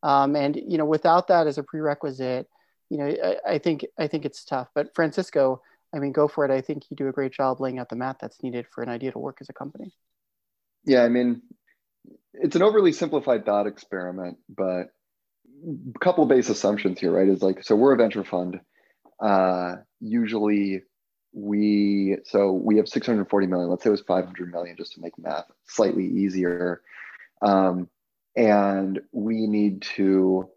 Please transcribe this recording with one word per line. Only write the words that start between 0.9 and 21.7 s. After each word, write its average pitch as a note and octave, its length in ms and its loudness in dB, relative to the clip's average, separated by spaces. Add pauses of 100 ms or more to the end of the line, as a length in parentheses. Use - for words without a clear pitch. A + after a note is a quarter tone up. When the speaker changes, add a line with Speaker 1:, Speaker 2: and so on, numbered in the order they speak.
Speaker 1:
that E3+ 180 4
as D3 120 -2
a C#3+ 40 -6
prerequisite, C3+ 880 -4 (400)
you D#3 100 -6
know, C#3+ 80 -4
I, - 460 -2
I D#3 60 0
think, D#3 280 -2 (100)
I D#3 120 -4
think D3 160 -6
it's - 200 -10
tough, B2+ 300 -6
but D3+ 220 -4
Francisco, D3 680 0 (320)
I D3+ 60 -4
mean, C#3 120 -4
go D3+ 140 4
for D3 180 -2
it. C3+ 60 0
I C3+ 100 0
think C#3+ 300 -8
you C3+ 60 -14
do C3+ 120 -4
a C3+ 40 -6
great C3 200 -4
job C3 280 -2
laying C3 180 -4
out B2 100 -10
the A#2 80 -10
math C3 240 -6
that's - 220 -14
needed A#2+ 240 -8
for - 160 -12
an A#2 60 -8
idea B2 240 -6
to B2 60 -12
work C3+ 220 -10
as C3+ 80 -20
a - 40 -20
company. - 400 -16 (920)
Speaker 2:
Yeah, B2+ 200 6
I A#2 40 4
mean, B2 340 0 (920)
it's D#3+ 240 -2
an F3 60 4
overly G3+ 300 6
simplified C3 520 -2
thought G2+ 220 0
experiment, F2+ 720 -8 (100)
but F#2 400 -4 (1040)
a - 40 -16
couple F3+ 240 2
of B2+ 80 4
base B2 180 4
assumptions G2+ 500 -2
here, E2+ 140 0
right? F#2+ 160 4
Is F#2+ 140 2
like, F#2+ 220 -2
so A2 120 2
we're C3 160 6
a B2+ 40 4
venture G#2+ 280 0
fund. F2+ 360 -6 (600)
Uh, F#2 560 0 (240)
usually G#2+ 840 0 (500)
we, G2+ 920 0